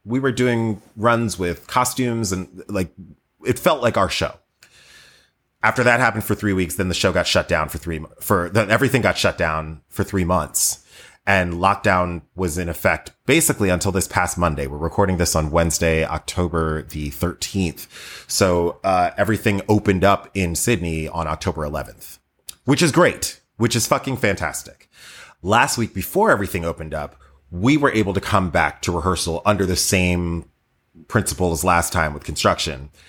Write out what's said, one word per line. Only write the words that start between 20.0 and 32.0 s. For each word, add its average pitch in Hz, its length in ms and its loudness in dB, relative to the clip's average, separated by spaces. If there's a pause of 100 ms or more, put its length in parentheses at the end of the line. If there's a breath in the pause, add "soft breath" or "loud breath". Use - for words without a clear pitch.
up 98 300 2
in 87 220 -2
Sydney 80 540 -2
on 82 200 -6
October 82 340 -4
eleventh, - 560 -10 (460)
which - 180 2
is 160 80 4
great, 139 480 2 (200)
which 117 180 2
is 113 100 0
fucking 135 300 0
fantastic. - 720 -4 (540 loud breath)
Last 113 340 2
week, 117 160 -2
before 190 380 0
everything 98 340 0
opened 78 300 -6
up, 73 220 -10 (340 soft breath)
we 104 260 2
were 139 160 2
able 101 220 0
to 92 60 0
come 95 280 0
back 80 340 0
to 90 100 -2
rehearsal 85 520 -2
under 101 220 2
the 90 100 0
same 87 680 0 (600)
principle 90 460 0
as 78 100 -2
last 87 300 2
time 78 220 -2